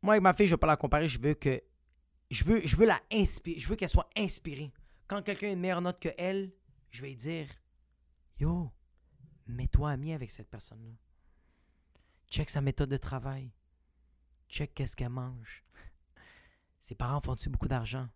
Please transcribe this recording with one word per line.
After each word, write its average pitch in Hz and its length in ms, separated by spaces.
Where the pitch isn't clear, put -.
Moi, 208 140
avec 202 80
ma 185 100
fille, 202 140
je 170 40
veux 165 60
pas 160 100
la 151 100
comparer. 151 300
Je 120 120
veux 143 140
que, 135 280
je 110 120
veux, 208 220
je 123 120
veux 214 80
la 190 160
inspirer. 180 480
Je 117 80
veux 202 80
qu'elle 226 140
soit - 260
inspirée. 151 560
Quand 196 160
quelqu'un 202 260
a - 20
une 185 80
meilleure 180 220
note 180 180
que 165 180
elle, 190 360
je 117 100
vais 139 80
lui 135 60
dire, « 143 340
Yo, 165 320
mets-toi 131 420
ami 143 240
avec 127 160
cette - 200
personne-là. 113 420
Check - 220
sa 143 100
méthode 139 280
de 135 80
travail. 131 540
Check - 280
qu'est-ce - 200
qu'elle 123 140
mange. 127 540
<laughs> - 1040
Ses - 140
parents 127 280
font-tu - 280
beaucoup - 180
d'argent ? » 123 480